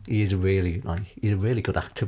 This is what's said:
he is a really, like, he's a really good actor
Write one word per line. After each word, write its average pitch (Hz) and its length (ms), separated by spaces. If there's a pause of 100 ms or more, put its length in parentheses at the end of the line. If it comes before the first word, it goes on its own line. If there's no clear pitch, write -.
he 107 140
is 98 100
a 98 60
really, 92 440
like, 87 200 (180)
he's 104 120
a 101 60
really 110 260
good 95 120
actor - 320